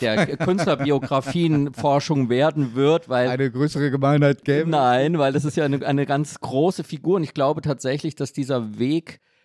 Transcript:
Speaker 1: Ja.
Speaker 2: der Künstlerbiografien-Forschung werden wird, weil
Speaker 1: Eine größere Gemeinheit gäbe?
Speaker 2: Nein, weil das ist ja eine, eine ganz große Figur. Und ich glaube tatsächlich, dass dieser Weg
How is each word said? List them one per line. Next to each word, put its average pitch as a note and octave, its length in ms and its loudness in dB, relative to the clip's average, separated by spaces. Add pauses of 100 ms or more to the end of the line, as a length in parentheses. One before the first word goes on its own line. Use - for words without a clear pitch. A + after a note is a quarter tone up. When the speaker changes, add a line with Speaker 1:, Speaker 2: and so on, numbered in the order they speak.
Speaker 1:
Ja. B2 240 0
Speaker 2:
der C#3+ 100 -6
Künstlerbiografien-Forschung C#3+ 1900 0
werden C3+ 460 0
wird, D3 340 2
weil B2+ 220 0
Speaker 1:
Eine B2+ 220 -2
größere C#3+ 400 -2
Gemeinheit C#3+ 520 2
gäbe? D3+ 260 0
Speaker 2:
Nein, C#3+ 500 2
weil C#3 120 4
das C#3+ 140 0
ist D3+ 100 -4
ja D#3+ 80 2
eine, C#3+ 220 0
eine C#3 220 0
ganz C#3+ 340 -4
große D3+ 420 0
Figur. D#3+ 340 -2
Und E3 60 -2
ich - 120 -10
glaube C#3+ 260 0
tatsächlich, C#3+ 540 -4
dass C#3 180 -6
dieser A#2+ 460 -4
Weg D3+ 420 -4 (240)